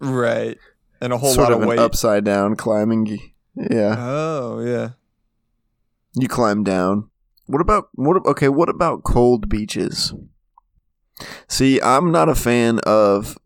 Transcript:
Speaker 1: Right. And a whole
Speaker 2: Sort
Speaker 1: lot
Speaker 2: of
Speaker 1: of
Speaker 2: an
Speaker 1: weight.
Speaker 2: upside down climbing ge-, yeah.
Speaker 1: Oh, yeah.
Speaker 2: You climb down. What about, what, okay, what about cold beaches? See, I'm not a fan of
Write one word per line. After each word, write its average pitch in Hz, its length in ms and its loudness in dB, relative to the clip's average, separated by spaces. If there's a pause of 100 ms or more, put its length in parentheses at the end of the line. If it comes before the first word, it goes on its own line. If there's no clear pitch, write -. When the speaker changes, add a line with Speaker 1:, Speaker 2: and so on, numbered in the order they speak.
Speaker 1:
Right. 113 580 -4 (420)
And 123 120 -4
a 120 60 -2
whole 135 140 0
Speaker 2:
Sort 131 120 4
Speaker 1:
lot 120 80 4
Speaker 2:
of 113 60 2
Speaker 1:
of 110 40 -2
Speaker 2:
an 110 60 2
Speaker 1:
weight. 117 100 2
Speaker 2:
upside 110 460 2
down 101 320 0
climbing 110 500 0
ge-, 104 260 -10 (220)
yeah. 110 440 0
Speaker 1:
Oh, 127 640 -6
yeah. 117 300 -4 (1200)
Speaker 2:
You 127 140 -2
climb 107 360 0
down. 95 460 -2 (360)
What 139 140 -2
about, 202 340 0
what, 151 320 0
okay, 139 220 2
what 147 200 2
about 151 360 -4
cold 120 440 2
beaches? 104 640 -6 (1300)
See, 135 340 2
I'm 139 300 2
not 160 180 2
a 151 60 2
fan 117 460 0
of 104 640 2